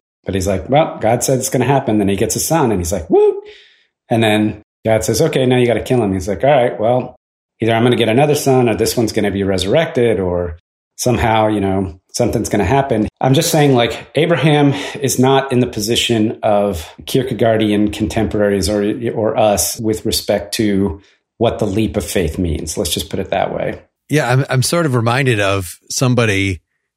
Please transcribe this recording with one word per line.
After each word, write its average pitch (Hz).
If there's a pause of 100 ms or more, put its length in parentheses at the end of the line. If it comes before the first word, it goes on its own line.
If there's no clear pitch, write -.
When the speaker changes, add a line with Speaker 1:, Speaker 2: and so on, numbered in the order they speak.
(240)
Speaker 1:
but 92
he's 92
like, 95
"Well, 139
God 117
said 131
it's 117
gonna 127
happen." 131
Then 98
he 98
gets 110
a 110
son, 156
and 95
he's 85
like, 92
"Woo!" 403 (680)
And 113
then 107 (220)
God -
says, 117
"Okay, 156
now 127
you 123
gotta 113
kill 127
him." 101
He's 95
like, 98
"All 139
right, 127
well, 123 (440)
either 113
I'm 113
gonna 123
get 110
another 143
son, 127
or 127
this 113
one's 110
gonna 104
be 98
resurrected, 104
or 87 (420)
somehow, 110
you 107
know, 98 (140)
something's 117
gonna 113
happen." 131 (120)
I'm 131
just 254
saying, 147
like, 117
Abraham 147 (260)
is 131
not 135
in 123
the 123
position 113
of 101 (180)
Kierkegaardian 110
contemporaries 101
or, 104 (300)
or 113
us 104
with 110
respect 101
to 101 (380)
what 113
the 110
leap 101
of 101
faith 82
means. 80
Let's 98
just -
put 95
it 95
that 92
way. - (280)
Speaker 2:
Yeah, 139
I'm, 131
I'm 131
sort 170
of 131
reminded 120
of 98 (120)
somebody 107 (360)